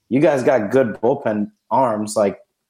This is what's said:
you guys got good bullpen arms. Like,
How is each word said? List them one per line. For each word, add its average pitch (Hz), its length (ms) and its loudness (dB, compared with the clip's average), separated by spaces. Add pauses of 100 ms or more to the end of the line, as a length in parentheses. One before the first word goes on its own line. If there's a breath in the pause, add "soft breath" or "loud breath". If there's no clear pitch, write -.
you 127 120 0
guys 147 220 2
got 117 280 0
good 120 320 2
bullpen 110 480 -2 (200)
arms. 110 460 -2
Like, 101 220 0 (320)